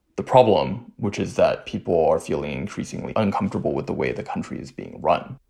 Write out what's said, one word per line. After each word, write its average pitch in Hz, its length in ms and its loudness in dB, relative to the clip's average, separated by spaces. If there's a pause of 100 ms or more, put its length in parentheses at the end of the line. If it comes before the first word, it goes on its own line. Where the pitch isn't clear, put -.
(160)
the 98 80 -4
problem, 101 760 4
which 101 220 -4
is 92 160 -4
that - 300 2
people 85 440 0
are 78 100 4
feeling 73 340 -4
increasingly - 600 -8
uncomfortable 98 580 0
with 67 140 -2
the - 60 -4
way 67 180 -2
the 57 120 -6
country - 360 -8
is - 120 -12
being - 300 -14
run. - 360 0 (120)